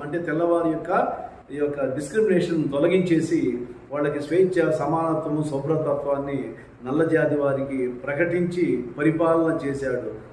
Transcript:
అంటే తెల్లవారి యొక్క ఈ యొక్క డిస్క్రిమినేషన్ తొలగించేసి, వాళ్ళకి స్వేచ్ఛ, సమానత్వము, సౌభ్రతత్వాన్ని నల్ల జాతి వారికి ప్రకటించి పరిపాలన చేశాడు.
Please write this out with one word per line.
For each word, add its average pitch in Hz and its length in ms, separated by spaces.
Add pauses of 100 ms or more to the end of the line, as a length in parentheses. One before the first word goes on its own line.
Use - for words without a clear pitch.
అంటే 160 160
తెల్లవారి 165 520
యొక్క 165 460 (340)
ఈ 139 60
యొక్క 143 280
డిస్క్రిమినేషన్ 160 880
తొలగించేసి, 160 920 (260)
వాళ్ళకి 147 280
స్వేచ్ఛ, 175 500
సమానత్వము, 156 720
సౌభ్రతత్వాన్ని 139 1080 (320)
నల్ల 151 200
జాతి 151 320
వారికి 135 520
ప్రకటించి 170 960 (140)
పరిపాలన 160 720
చేశాడు. 135 440 (200)